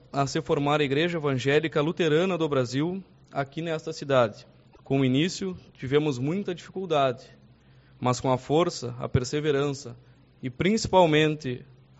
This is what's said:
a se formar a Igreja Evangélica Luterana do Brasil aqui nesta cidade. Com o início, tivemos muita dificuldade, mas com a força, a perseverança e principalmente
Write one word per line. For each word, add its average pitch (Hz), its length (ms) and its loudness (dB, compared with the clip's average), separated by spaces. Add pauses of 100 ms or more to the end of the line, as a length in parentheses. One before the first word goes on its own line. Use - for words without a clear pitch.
(140)
a 139 120 0
se 156 160 -4
formar 147 380 0
a 151 40 2
Igreja 156 340 0
Evangélica 143 640 0
Luterana 170 560 2
do 160 100 0
Brasil 143 560 -2 (280)
aqui 139 300 -6
nesta 160 300 -6
cidade. 131 560 0 (360)
Com 139 180 0
o 135 40 4
início, 175 520 0 (160)
tivemos 143 440 0
muita 175 380 -4
dificuldade, 156 720 -2 (720)
mas 123 220 0
com 135 100 0
a 127 60 2
força, 143 640 0
a 127 100 -6
perseverança 139 880 -2 (440)
e 131 80 -6
principalmente 156 1160 2 (340)